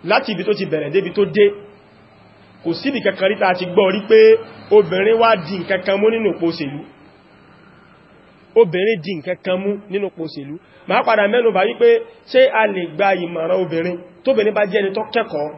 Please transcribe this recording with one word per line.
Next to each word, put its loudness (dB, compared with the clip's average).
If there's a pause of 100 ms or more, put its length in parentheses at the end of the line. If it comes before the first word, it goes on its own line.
láti -2
ibi -6
tó -2
ti -6
bẹ̀rẹ̀ -4
débi 0
tó 0
dé, 2 (1120)
kò -6
síbi -6
kankan -2
rí -2
tá 0
a 2
ti -6
gbọ́ 2
rí -4
pé 6 (480)
obìnrin 2
wá 4
di -10
nǹkan -4
kan -2
mú 0
nínú 0
ipò -4
òṣèlú. -6 (1800)
Obìnrin 2
di -8
nǹkan -8
kan -2
mú -4 (180)
nínú -4
ipò -10
òṣèlú. -10 (300)
Màá 2
padà 2
mẹ́nu 2
bà 2
wípé 2 (340)
ṣé 2
a 2
lè -4
gba 0
ìmọ̀ràn -2
obìnrin, -2 (220)
tóbìnrin 0
bá 2
jẹ́ -2
ẹni -2
tó -6
kẹ́kọ̀ọ́ -4